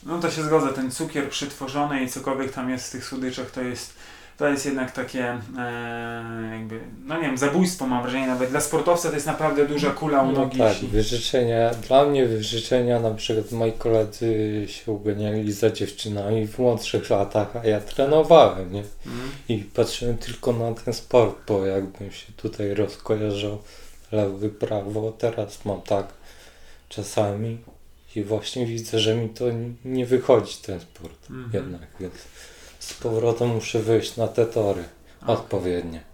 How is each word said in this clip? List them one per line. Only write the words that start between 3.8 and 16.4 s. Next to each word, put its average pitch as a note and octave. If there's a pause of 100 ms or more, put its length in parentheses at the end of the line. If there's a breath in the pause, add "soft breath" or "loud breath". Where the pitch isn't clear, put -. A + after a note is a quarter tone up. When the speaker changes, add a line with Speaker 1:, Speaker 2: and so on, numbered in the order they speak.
Speaker 1:
to D3
jest C#3
jednak C3+
takie, B2+ (340)
e, A#2
jakby, A2 (260)
no D3
nie E3
wiem, C3
zabójstwo, C#3+
mam B2
wrażenie, B2+
nawet B2+
dla D3
sportowca E3+
to D3
jest D3
naprawdę D3
duża C#3+
kula D3
u C3
Speaker 2:
No C#3
Speaker 1:
nogi, B2+
Speaker 2:
tak, A2+
Speaker 1:
jeśli G2+
Speaker 2:
wyrzeczenia, A#2
dla C3
mnie C#3
wyrzeczenia, A#2
na A2+
przykład G#2+
moi A2+
koledzy G#2+
się -
uganiali G#2
za G2+
dziewczynami G#2